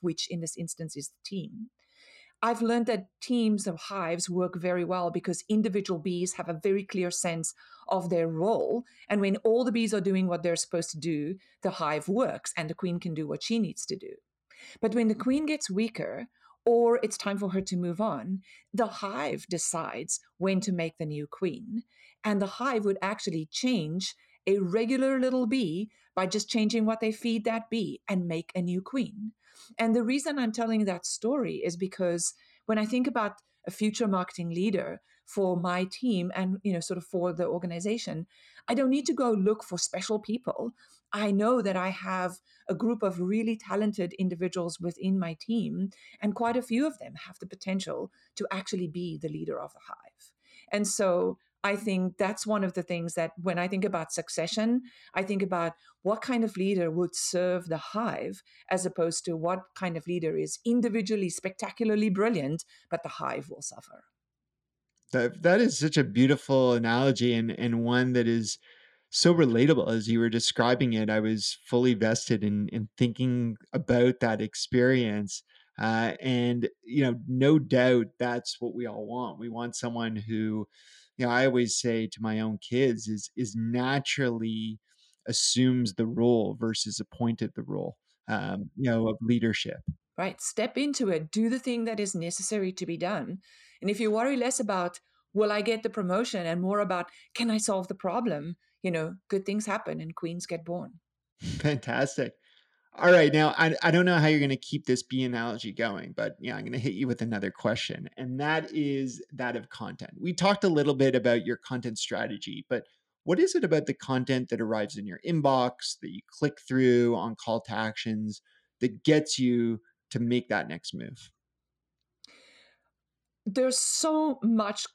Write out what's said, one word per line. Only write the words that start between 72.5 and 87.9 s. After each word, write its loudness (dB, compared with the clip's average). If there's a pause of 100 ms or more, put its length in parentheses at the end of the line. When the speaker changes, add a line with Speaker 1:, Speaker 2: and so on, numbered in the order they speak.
Speaker 2:
in -6 (100)
thinking 0 (160)
about 4
that 2
experience. 2 (360)
Uh, 0
and, 0 (140)
you 0
know, 2 (140)
no 6
doubt 4 (120)
that's -2
what -6
we -6
all -8
want. -8
We -10
want -6
someone -4
who, -2 (500)
you 0
know, 2
I 6
always 2
say 0
to -14
my -2
own -2
kids 0
is, -6
is -4
naturally -2 (480)
assumes 2
the 0
role 2
versus -4
appointed -4
the -10
role, -6 (300)